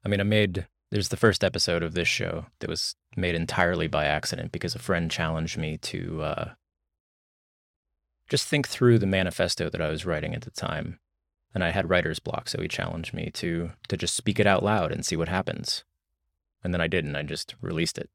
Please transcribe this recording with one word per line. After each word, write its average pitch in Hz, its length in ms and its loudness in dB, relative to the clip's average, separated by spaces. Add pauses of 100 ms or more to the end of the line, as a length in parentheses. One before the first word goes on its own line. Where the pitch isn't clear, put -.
I 101 40 -2
mean, 101 120 2
I 101 40 2
made, 101 440 2 (220)
there's 104 180 0
the - 80 -2
first 107 260 6
episode 85 400 2
of 80 100 -4
this 87 160 0
show - 380 -2 (140)
that - 100 -6
was - 240 -4 (220)
made 90 180 0
entirely 82 540 2
by 76 180 2
accident 78 460 -2
because 85 220 -4
a - 40 -8
friend 85 320 0
challenged 80 480 -2
me 78 200 -4
to, 87 440 -6
uh, - 320 -4 (1700)
just - 180 0
think 143 220 2
through 120 320 6
the 98 60 0
manifesto 92 600 2
that 85 140 -2
I 78 60 0
was 80 180 -4
writing 78 280 -2
at 80 80 -6
the - 100 -14
time. - 480 -6 (520)
And 90 120 0
I 82 80 0
had 90 180 0
writer's 82 300 2
block, 80 280 -6
so - 140 -4
he 82 60 -4
challenged - 440 -6
me 80 220 -6
to, 85 380 -2 (160)
to 95 80 -2
just 85 180 -2
speak - 240 0
it 104 80 6
out 95 160 6
loud 95 300 2
and - 120 -4
see - 120 -2
what 80 120 0
happens. - 560 -4 (760)
And 90 100 -2
then 87 80 0
I 82 60 2
did, 85 180 2
and 71 120 -4
I 76 80 -4
just 76 360 -10
released 156 380 -2
it. - 160 -8